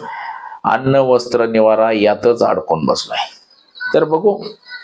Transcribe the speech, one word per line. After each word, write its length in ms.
अन्न, 320
वस्त्र, 500
निवारा 480
यातच 500
अडकून 420
बसलोय. 400
तर 100
बघू 340